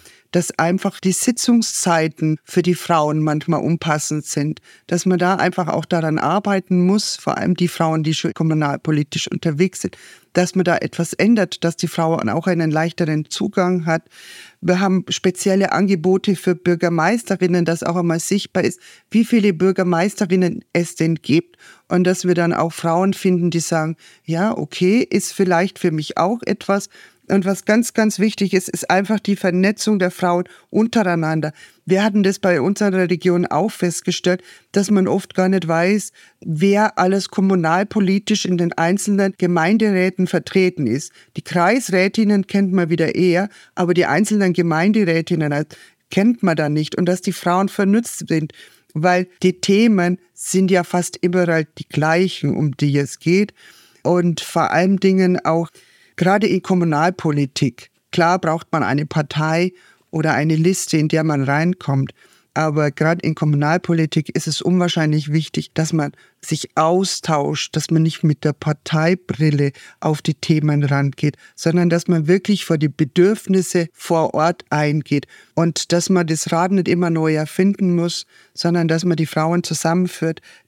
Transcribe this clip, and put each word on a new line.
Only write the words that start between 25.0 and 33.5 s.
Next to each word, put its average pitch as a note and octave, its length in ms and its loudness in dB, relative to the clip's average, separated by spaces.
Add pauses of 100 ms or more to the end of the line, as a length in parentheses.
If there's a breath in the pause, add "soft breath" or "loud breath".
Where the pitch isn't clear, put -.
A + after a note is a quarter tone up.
ist - 240 -2
vielleicht F#3 460 0
für F3 140 0
mich D#3 260 -6
auch A3 260 0
etwas. G3 460 -2 (400 loud breath)
Und F#3+ 160 2
was F#3+ 180 -2
ganz, A3+ 300 0
ganz G#3+ 260 0
wichtig G3+ 340 0
ist, F3+ 140 0
ist - 220 -8
einfach G3 280 2
die G3+ 200 -2
Vernetzung G3 600 0
der F3+ 140 0
Frauen F3+ 320 0 (260 loud breath)
untereinander. E3 840 0 (320 loud breath)
Wir F#3+ 180 2
hatten G#3+ 180 2
das F#3+ 160 2
bei F3+ 220 2
unserer F#3 500 0
Region F3 360 2
auch F3+ 260 0